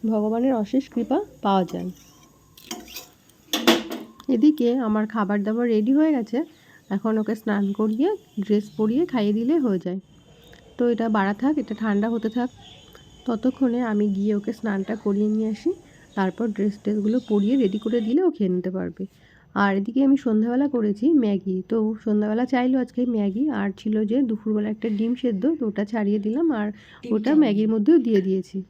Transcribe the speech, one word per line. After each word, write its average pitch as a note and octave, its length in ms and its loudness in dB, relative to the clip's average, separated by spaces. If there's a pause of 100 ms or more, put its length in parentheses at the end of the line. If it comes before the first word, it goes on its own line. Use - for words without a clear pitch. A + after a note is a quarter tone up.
ভগবানের A3 480 0
অশেষ A#3 340 -2
কৃপা A#3 300 -2 (240)
পাওয়া G3 220 2
যায়। F3+ 260 -8 (2500)
এদিকে C4+ 400 2 (100)
আমার G#3+ 280 0
খাবার G#3 360 -2
দাবার A3+ 260 -2
রেডি A3 240 2
হয়ে D4+ 200 4
গেছে, A#3 260 -2 (520)
এখন G3+ 280 -2
ওকে G#3+ 160 -2
স্নান G3+ 380 -2
করিয়ে, A3 360 0 (320)
ড্রেস G#3 260 0 (100)
পরিয়ে A3 300 0
খাইয়ে G#3+ 260 0
দিলে A#3 260 0
হয়ে A3 200 0
যায়। F3+ 220 -6 (800)
তো - 120 0
এটা A3+ 180 0
বাড়া G#3 260 2
থাক, C4+ 240 0
এটা G#3+ 160 -6
ঠান্ডা G#3+ 340 0
হতে A3+ 220 -2
থাক, A#3+ 200 -2 (760)
ততক্ষণে A#3+ 560 0
আমি G#3 260 0
গিয়ে G3+ 260 0
ওকে G#3 180 -4
স্নানটা G#3 440 -4
করিয়ে G#3 320 0
নিয়ে A3 200 0
আসি, A3 220 -4 (440)
তারপর F#3+ 340 -2
ড্রেস G3+ 340 -2
ট্রেসগুলো G#3+ 340 0 (120)
পরিয়ে G#3 280 2
রেডি G#3 220 2
করে A#3 220 -2
দিলে A#3 220 0
ও F4+ 80 4
খেয়ে G3 180 -2
নিতে F3+ 220 -2
পারবে। F#3 340 -6 (500)
আর G3+ 220 2
এদিকে A3 280 -2
আমি C4+ 120 6
সন্ধ্যাবেলা A#3+ 520 0
করেছি G#3+ 440 0
ম্যাগি। G3+ 440 2 (120)
তো A3+ 80 0 (280)
সন্ধ্যাবেলা G#3+ 400 0
চাইলো B3+ 340 2
আজকে B3 280 -4
ম্যাগি, G#3+ 440 0
আর G3+ 180 -2 (100)
ছিল G#3+ 160 -2 (100)
যে G#3+ 180 0
দুপুরবেলা G#3+ 460 -2
একটা G#3+ 200 -4
ডিম A3 260 0
সেদ্ধ, A#3 280 -2 (160)
তো - 80 -4
ওটা G#3 180 -2
ছাড়িয়ে G#3+ 340 -2
দিলাম, A3+ 340 -2
আর G#3+ 160 -2 (420)
ওটা A3 240 0
ম্যাগির A3 340 4
মধ্যেও A3 300 4
দিয়ে A3+ 220 4
দিয়েছি। F#3+ 380 -2 (120)